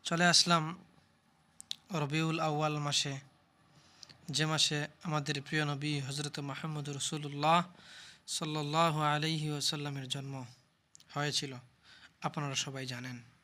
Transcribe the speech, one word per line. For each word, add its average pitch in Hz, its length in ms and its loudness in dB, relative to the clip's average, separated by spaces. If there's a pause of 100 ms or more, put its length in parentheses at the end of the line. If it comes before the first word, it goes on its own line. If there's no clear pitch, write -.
চলে 170 220 4
আসলাম 170 520 6 (1160)
রবিউল 160 460 0
আউয়াল 151 380 0
মাসে, 147 380 -2 (1120)
যে 147 160 2
মাসে 151 400 2 (160)
আমাদের 147 400 -2
প্রিয় 156 220 0
নবী 147 360 -2
হযরত 139 380 -6
মুহাম্মদ 147 500 -6
রাসূলুল্লাহ 151 840 2 (540)
সাল্লাল্লাহু 156 760 2
আলাইহি 151 480 2
ওয়াসাল্লামের 143 580 -4
জন্ম 135 360 -8 (720)
হয়েছিল, 147 400 -2 (680)
আপনারা 147 320 -4
সবাই 131 320 -4
জানেন। 123 320 -8 (260)